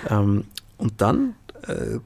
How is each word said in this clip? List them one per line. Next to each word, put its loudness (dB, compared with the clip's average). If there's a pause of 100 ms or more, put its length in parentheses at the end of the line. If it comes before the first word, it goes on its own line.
(120)
Ähm, 4 (320)
und -2
dann, 2 (320)
äh, -4